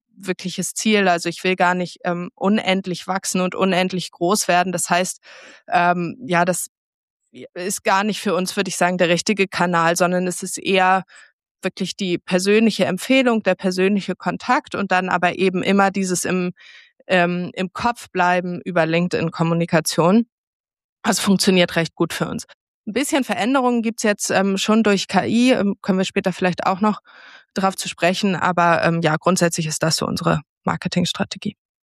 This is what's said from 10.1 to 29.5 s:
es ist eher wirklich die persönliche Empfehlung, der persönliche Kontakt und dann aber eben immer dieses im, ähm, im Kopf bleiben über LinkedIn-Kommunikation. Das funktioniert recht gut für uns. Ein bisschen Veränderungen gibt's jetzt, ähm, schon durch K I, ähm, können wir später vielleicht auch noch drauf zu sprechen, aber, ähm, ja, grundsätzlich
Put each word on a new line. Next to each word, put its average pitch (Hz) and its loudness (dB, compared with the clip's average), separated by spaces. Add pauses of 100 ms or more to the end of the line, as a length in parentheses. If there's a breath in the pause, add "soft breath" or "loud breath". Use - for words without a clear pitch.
es 180 -6
ist 185 -8
eher 185 2 (580 loud breath)
wirklich - -6
die 180 -2
persönliche 202 2
Empfehlung, 233 2
der 185 2
persönliche 190 0
Kontakt - -2
und 196 -4
dann 185 0
aber 180 0
eben 185 0
immer 196 4
dieses 190 -2
im, 180 -2 (540 loud breath)
ähm, 175 0
im 185 -6
Kopf - -4
bleiben 180 0
über 175 0
LinkedIn-Kommunikation. 170 2 (760)
Das 214 0
funktioniert 185 2
recht 165 -2
gut 165 -2
für 156 -4
uns. - -8 (420 loud breath)
Ein 208 -10
bisschen 269 0
Veränderungen 247 0
gibt's 226 -4
jetzt, 208 -2
ähm, 196 2
schon 214 2
durch 202 2
K 180 0
I, 240 4
ähm, 202 0
können 185 0
wir 190 0
später 190 -2
vielleicht 185 -2
auch 185 0
noch 208 2 (540 loud breath)
drauf 190 0
zu - -8
sprechen, 185 0
aber, 175 2
ähm, 165 2
ja, 156 2
grundsätzlich 175 0